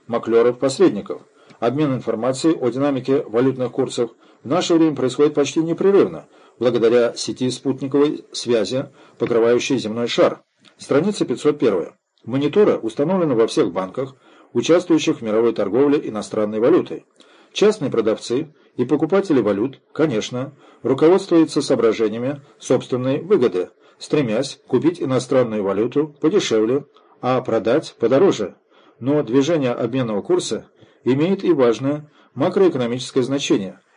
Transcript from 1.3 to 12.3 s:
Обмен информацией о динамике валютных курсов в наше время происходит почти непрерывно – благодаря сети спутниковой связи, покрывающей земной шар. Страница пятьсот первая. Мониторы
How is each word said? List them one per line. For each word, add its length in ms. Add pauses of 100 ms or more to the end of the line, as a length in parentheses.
Обмен 340
информацией 640
о 80
динамике 540
валютных 480
курсов 400 (320)
в 60
наше 260
время 220
происходит 380
почти 260
непрерывно – 680 (320)
благодаря 560
сети 360
спутниковой 800
связи, 600 (280)
покрывающей 600
земной 280
шар. 360 (340)
Страница 480
пятьсот 340
первая. 400 (260)
Мониторы 520